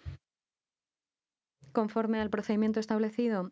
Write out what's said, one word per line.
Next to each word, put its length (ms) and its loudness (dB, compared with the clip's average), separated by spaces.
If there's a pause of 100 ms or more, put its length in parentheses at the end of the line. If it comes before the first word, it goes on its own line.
(1700)
Conforme 460 0
al 100 -2
procedimiento 500 2
establecido 720 0